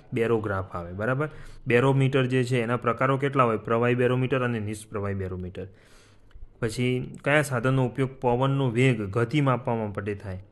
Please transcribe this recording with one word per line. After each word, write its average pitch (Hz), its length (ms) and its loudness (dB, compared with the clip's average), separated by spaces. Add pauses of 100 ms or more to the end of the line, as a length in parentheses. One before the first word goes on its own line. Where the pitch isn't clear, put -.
(140)
બેરોગ્રાફ 107 600 0
આવે. 87 180 -10
બરાબર? 131 360 -2 (380)
બેરોમીટર 135 580 4
જે 127 180 2
છે 123 180 0
એના 117 160 0
પ્રકારો 131 400 0
કેટલા 135 260 2
હોય? 113 140 2
પ્રવાહી 117 380 2
બેરોમીટર 127 480 2
અને 120 160 -2
નિષ્પ્રવાહી 104 560 -6
બેરોમીટર. 92 520 -8 (920)
પછી 123 640 -4
કયા 147 180 4
સાધનનો 131 440 2
ઉપયોગ 127 240 -2 (120)
પવનનો 131 480 2
વેગ, 120 320 4
ગતિ 117 400 0
માપવા 123 340 0
માટે 104 400 -2
થાય? 92 360 -10